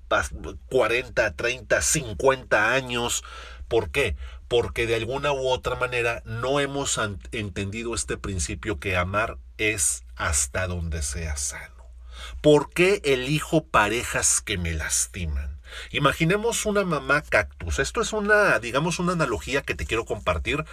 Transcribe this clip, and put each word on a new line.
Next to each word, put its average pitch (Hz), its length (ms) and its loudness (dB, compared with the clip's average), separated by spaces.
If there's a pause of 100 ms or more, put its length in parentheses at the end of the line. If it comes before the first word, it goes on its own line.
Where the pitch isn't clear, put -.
pas-, - 240 0 (380)
cuarenta, 120 640 2
treinta, 120 480 0
cincuenta 123 920 2
años. 123 520 -2 (420)
¿Por - 240 2
qué? 123 240 0 (320)
Porque 117 400 0
de 113 80 2
alguna 135 380 -2
u 131 160 0
otra 123 260 0
manera 123 480 -2
no 127 380 0
hemos 139 360 -2
an-, 104 220 -2 (140)
entendido 107 600 -6
este 113 200 -4
principio 98 640 -4
que 95 160 -2
amar 98 440 -2 (180)
es 107 480 0 (100)
hasta 92 520 -2
donde 82 340 -4
sea 78 340 -4
sano. - 500 -10 (560)
¿Por 147 280 8
qué 190 340 4
elijo 143 640 2
parejas 113 720 2
que 101 160 -2
me 85 160 -2
lastiman? 78 840 -4 (340)
Imaginemos 165 760 2
una 202 200 2
mamá 143 360 2
cactus. - 580 0
Esto 139 220 0
es 214 120 -2
una, 208 460 6
digamos, 135 400 -2
una 180 140 2
analogía 131 480 0
que - 140 -4
te - 100 -6
quiero 113 200 0
compartir 107 680 -2